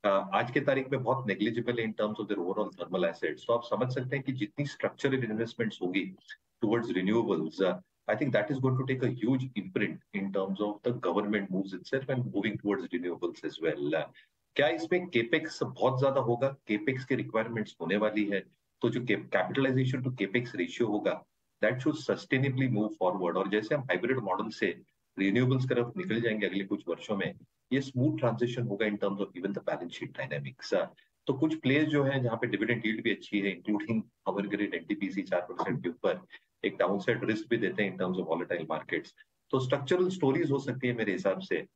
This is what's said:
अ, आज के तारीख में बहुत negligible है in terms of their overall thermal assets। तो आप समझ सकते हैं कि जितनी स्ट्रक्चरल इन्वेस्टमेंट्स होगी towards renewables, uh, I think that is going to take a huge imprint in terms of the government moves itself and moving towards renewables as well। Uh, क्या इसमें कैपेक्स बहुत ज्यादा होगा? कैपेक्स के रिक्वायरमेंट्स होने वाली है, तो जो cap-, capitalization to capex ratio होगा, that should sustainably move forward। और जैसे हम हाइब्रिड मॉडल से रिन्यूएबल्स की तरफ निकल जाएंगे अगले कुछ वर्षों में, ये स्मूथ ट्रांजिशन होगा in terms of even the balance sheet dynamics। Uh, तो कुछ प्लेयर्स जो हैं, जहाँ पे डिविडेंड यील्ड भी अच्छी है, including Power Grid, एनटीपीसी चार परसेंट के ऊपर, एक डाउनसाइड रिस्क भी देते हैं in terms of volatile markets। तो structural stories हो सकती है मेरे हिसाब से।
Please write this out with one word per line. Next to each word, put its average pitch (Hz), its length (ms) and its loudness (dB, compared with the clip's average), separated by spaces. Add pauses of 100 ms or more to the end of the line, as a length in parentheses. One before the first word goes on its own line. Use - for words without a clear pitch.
अ, 104 40 4
आज 98 420 2
के 147 100 2
तारीख 135 320 2
में 135 100 0
बहुत 123 240 0
negligible 113 520 0
है 113 80 0
in 110 140 -4
terms 107 200 2
of 101 100 -4
their 92 180 0
overall 98 280 0
thermal 87 240 -2
assets। 82 460 0
तो 117 60 4
आप 117 120 4
समझ 127 300 0
सकते 131 220 -2
हैं 135 80 -4
कि 135 80 -2
जितनी 131 340 -4
स्ट्रक्चरल 131 580 0
इन्वेस्टमेंट्स 110 580 -2
होगी 90 320 -2 (500)
towards 113 260 2
renewables, 92 720 2
uh, 98 140 4 (360)
I 110 40 4
think 127 220 0
that 104 140 4
is 135 140 0
going 131 160 4
to 131 100 -2
take 127 140 0
a 113 60 2
huge 127 320 0
imprint 98 540 -2 (200)
in 98 200 -2
terms 95 240 0
of 104 120 0 (160)
the 123 200 -2
government 101 440 0
moves 95 280 -2
itself - 300 -4
and 127 120 0 (140)
moving 101 200 0
towards 98 260 0 (120)
renewables 85 500 -4
as 78 200 -6
well। 76 220 0
Uh, 78 180 0 (520)
क्या 143 120 6
इसमें 165 380 0
कैपेक्स - 560 0
बहुत 131 380 2
ज्यादा 135 200 4
होगा? 120 280 0
कैपेक्स 131 560 -2
के 135 100 0
रिक्वायरमेंट्स 110 680 -2
होने 85 160 0
वाली 104 280 2
है, 98 160 0 (420)
तो 120 80 4
जो 123 100 -2
cap-, - 360 0
capitalization 127 720 2
to 127 140 -4
capex 120 340 -2
ratio 92 320 0
होगा, 98 360 0 (400)
that 127 160 2
should 151 260 0
sustainably 131 640 2
move 104 220 2 (120)
forward। 90 340 2
और 98 120 2
जैसे 107 260 2
हम - 80 0
हाइब्रिड 117 360 0
मॉडल 95 300 -2
से 98 340 -2 (360)
रिन्यूएबल्स 123 460 4
की 127 100 0
तरफ 120 220 0
निकल 110 240 -2
जाएंगे 107 260 0
अगले 98 180 -2
कुछ 101 240 -4
वर्षों 92 280 -4
में, 90 180 -2 (380)
ये 135 80 2
स्मूथ 135 380 0
ट्रांजिशन 120 440 0
होगा 104 240 0
in 104 80 0
terms 98 220 0
of 98 100 -2
even 92 220 -6
the 95 140 -4
balance - 280 -4
sheet - 220 -10
dynamics। - 640 -6
Uh, 87 120 2 (400)
तो 143 60 0
कुछ 156 220 2
प्लेयर्स 147 340 2
जो 143 160 2
हैं, 135 180 0
जहाँ 113 140 0
पे 123 100 -2
डिविडेंड 107 400 0
यील्ड 113 160 -2
भी 113 80 2
अच्छी 101 300 -2
है, 98 220 -2
including 107 380 0
Power 98 480 -4
Grid, 101 260 -2
एनटीपीसी 95 480 -2
चार 90 180 0
परसेंट 90 420 -4
के 87 60 -2
ऊपर, - 380 -2 (380)
एक 98 120 0
डाउनसाइड 98 480 2
रिस्क 107 240 0
भी 117 80 2
देते 95 260 0
हैं 95 160 -2
in 92 60 0
terms 92 160 -2
of 80 80 -4
volatile 82 400 -2
markets। 80 400 -4 (420)
तो 131 100 2
structural 160 480 2
stories 147 420 2
हो 139 80 4
सकती 123 300 -2
है 120 60 2
मेरे 107 180 0
हिसाब 95 260 2
से। 92 380 -2